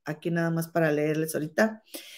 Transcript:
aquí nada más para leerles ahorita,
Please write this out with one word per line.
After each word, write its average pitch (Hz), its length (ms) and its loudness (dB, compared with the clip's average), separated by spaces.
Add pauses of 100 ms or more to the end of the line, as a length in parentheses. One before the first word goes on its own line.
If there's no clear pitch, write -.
aquí 151 260 -4
nada 165 200 2
más 165 180 0
para 165 240 2
leerles 156 420 0
ahorita, 214 480 0 (340)